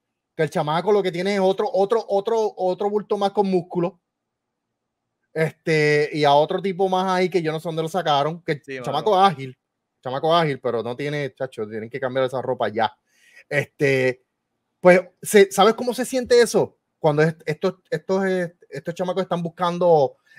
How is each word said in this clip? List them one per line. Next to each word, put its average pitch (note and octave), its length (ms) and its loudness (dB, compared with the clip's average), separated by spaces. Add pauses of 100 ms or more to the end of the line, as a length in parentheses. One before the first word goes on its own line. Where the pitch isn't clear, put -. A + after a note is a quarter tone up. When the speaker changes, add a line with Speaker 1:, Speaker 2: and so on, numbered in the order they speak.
(360)
Speaker 1:
que D#3+ 60 -2
el D#3 80 -2
chamaco E3+ 420 -2
lo G#3 100 4
que F#3 100 -4
tiene F#3 220 -2
es G3 60 0
otro, F#3+ 320 0
otro, G3 360 2
otro, G#3 480 0
otro F#3 340 -2
bulto G#3 260 -2
más G3 140 0
con G3 200 0
músculo. F3 500 -2 (1300)
Este, D3+ 800 0
y D3+ 120 0
a C#3+ 80 6
otro D#3+ 300 2
tipo F#3+ 260 -2
más F#3 240 0
ahí F#3 160 2
que F3 140 0
yo D#3 100 -2
no D#3+ 80 -8
sé F3 80 -10
dónde D#3+ 140 -4
lo D#3+ 60 -6
sacaron, D#3+ 540 -2
que D#3+ 100 -4
el C#3+ 120 -8
Speaker 2:
Sí, C3+ 180 -12
Speaker 1:
chamaco C#3 300 -2
Speaker 2:
mano. F#3+ 120 6
Speaker 1:
ágil, C3+ 340 -2 (440)
chamaco C#3 320 0
ágil, D#3 260 0
pero A#2 220 -4
no A#2+ 140 -8
tiene, D3 380 -6
chacho, A#2+ 340 -10
tienen A2 220 -10
que C3 100 -12
cambiar C3 260 -2
esa B2+ 140 -6
ropa A#2+ 280 -2
ya. G#2+ 280 -2 (520)
Este, C3+ 760 0 (560)
pues, F3+ 220 6 (180)
se, G3 320 4
¿sabes G#3 220 4
cómo B3 180 -4
se A#3+ 140 -6
siente B3 340 2
eso? G3 380 0 (200)
Cuando D3+ 240 2
est-, D#3+ 220 0
estos, F3+ 300 -4 (160)
estos, F#3+ 340 -2
eh, F3+ 320 -4 (140)
estos E3 240 -10
chamacos F3+ 300 -4
están F3 180 -4
buscando, E3+ 720 2 (220)